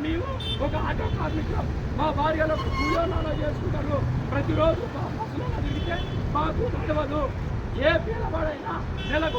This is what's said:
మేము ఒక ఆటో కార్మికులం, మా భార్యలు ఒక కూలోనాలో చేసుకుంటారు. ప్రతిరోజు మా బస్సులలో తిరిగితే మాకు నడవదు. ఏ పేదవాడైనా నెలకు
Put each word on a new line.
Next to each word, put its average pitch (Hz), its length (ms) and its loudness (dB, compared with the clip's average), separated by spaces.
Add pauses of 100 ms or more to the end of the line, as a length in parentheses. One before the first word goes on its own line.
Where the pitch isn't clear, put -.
మేము 330 260 0 (360)
ఒక - 80 0 (140)
ఆటో 247 200 0 (100)
కార్మికులం, - 500 0 (300)
మా 302 100 2 (120)
భార్యలు 311 360 2
ఒక - 100 -2 (120)
కూలోనాలో 339 540 2 (100)
చేసుకుంటారు. 302 560 0 (340)
ప్రతిరోజు 311 500 4 (120)
మా 277 100 -4 (140)
బస్సులలో - 480 -2
తిరిగితే - 320 0 (400)
మాకు 320 260 0 (120)
నడవదు. 302 460 0 (680)
ఏ 330 40 6 (140)
పేదవాడైనా 311 680 -2 (360)
నెలకు 311 280 2